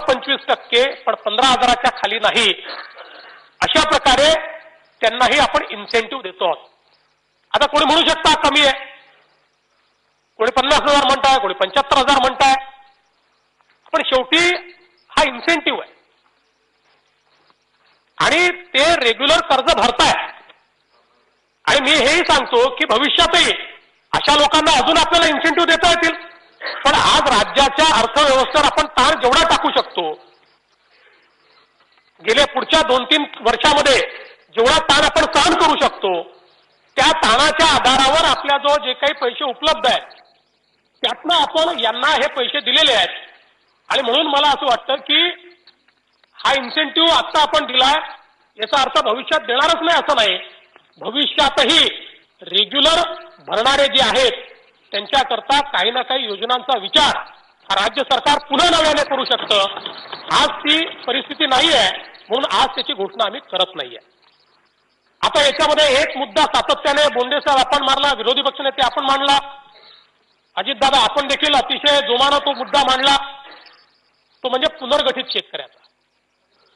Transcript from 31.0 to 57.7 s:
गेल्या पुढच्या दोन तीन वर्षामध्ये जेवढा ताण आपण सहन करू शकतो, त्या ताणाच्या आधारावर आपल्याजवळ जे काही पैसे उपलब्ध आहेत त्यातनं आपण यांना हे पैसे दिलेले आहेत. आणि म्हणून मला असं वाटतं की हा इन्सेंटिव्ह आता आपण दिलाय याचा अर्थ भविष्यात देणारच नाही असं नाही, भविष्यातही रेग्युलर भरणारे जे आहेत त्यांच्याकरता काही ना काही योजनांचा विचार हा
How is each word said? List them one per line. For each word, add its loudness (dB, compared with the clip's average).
गेल्या 2
पुढच्या 0
दोन 0
तीन 0
वर्षामध्ये 2
जेवढा 2
ताण 4
आपण 0
सहन 2
करू 2
शकतो, -2
त्या 4
ताणाच्या 2
आधारावर 2
आपल्याजवळ 0
जे -4
काही -2
पैसे -4
उपलब्ध -2
आहेत -4
त्यातनं -4
आपण 0
यांना -2
हे 0
पैसे -4
दिलेले 0
आहेत. 0
आणि -2
म्हणून 0
मला 0
असं -2
वाटतं -2
की 0
हा -2
इन्सेंटिव्ह 0
आता 0
आपण 0
दिलाय 2
याचा -2
अर्थ 0
भविष्यात -2
देणारच 0
नाही 0
असं 0
नाही, 0
भविष्यातही 0
रेग्युलर 0
भरणारे 0
जे 0
आहेत 0
त्यांच्याकरता -2
काही -2
ना -4
काही -4
योजनांचा -4
विचार 0
हा -2